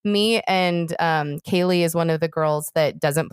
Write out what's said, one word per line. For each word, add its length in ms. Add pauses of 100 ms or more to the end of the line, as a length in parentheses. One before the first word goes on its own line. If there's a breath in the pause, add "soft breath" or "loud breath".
me 380
and, 580
um, 400
Kaylee 420
is 140
one 160
of 80
the 80
girls 480
that 240
doesn't 340